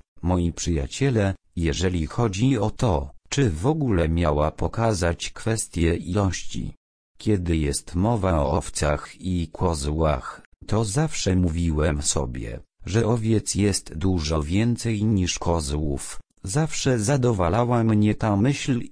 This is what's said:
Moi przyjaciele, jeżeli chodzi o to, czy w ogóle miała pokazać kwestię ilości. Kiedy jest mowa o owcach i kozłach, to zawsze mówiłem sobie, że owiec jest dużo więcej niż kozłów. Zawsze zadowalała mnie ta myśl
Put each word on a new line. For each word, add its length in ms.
Moi 300
przyjaciele, 840
jeżeli 500
chodzi 520
o 120
to, 400
czy 220
w 160
ogóle 420
miała 420
pokazać 800
kwestię 640
ilości. 800
Kiedy 380
jest 380
mowa 460
o 100
owcach 680
i 280
kozłach, 960
to 180
zawsze 520
mówiłem 640
sobie, 580
że 200
owiec 480
jest 400
dużo 480
więcej 600
niż 340
kozłów. 840
Zawsze 560
zadowalała 840
mnie 300
ta 220
myśl 440